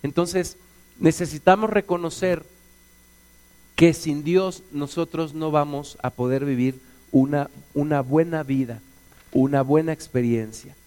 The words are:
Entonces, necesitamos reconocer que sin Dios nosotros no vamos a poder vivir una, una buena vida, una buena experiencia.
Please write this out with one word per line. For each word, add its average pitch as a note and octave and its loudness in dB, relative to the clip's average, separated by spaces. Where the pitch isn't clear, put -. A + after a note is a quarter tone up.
Entonces, F3 -2
necesitamos F3 2
reconocer F3+ -2
que E3 6
sin D3+ -6
Dios F#3 0
nosotros D#3 -6
no D#3 -4
vamos D3 -2
a B2+ -2
poder B2+ -2
vivir C3 -2
una, C#3+ 2
una D3 0
buena D#3 0
vida, C3+ -4
una C#3 2
buena D#3 2
experiencia. A#2 -4